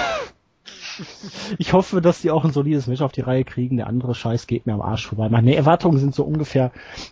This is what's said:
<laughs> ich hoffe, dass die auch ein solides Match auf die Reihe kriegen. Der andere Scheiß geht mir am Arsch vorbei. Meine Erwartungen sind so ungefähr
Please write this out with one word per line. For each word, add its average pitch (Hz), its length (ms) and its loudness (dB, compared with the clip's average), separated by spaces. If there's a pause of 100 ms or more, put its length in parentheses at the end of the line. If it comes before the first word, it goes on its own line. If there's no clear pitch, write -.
(720)
<laughs> - 840 -12
ich - 160 -2
hoffe, 185 280 2
dass 165 200 2
die 165 100 0
auch 156 120 2
ein 160 80 4
solides 143 360 0
Match 127 140 -2
auf 139 100 0
die 131 100 -6
Reihe 131 220 0
kriegen. 127 340 -2
Der 113 100 -2
andere 123 260 -2
Scheiß 117 320 -4
geht 117 200 -4
mir 107 80 -2
am 101 80 -2
Arsch 95 260 -4
vorbei. 107 220 -2
Meine 113 260 6
Erwartungen 160 440 4
sind 139 140 0
so 143 100 -2
ungefähr 143 480 0 (400)